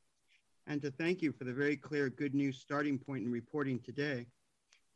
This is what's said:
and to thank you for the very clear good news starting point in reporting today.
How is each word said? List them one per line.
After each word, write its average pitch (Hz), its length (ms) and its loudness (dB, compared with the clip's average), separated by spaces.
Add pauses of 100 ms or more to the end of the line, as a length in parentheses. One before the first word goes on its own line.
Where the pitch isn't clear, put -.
(680)
and 147 140 -2
to 143 100 -2
thank 170 300 0
you 147 120 2
for - 120 -10
the 123 80 -4
very 143 240 2
clear 143 320 0
good 139 260 -2
news 139 240 2
starting 143 400 0
point 131 260 -4
in 123 60 0
reporting 123 500 0
today. 127 460 -4 (680)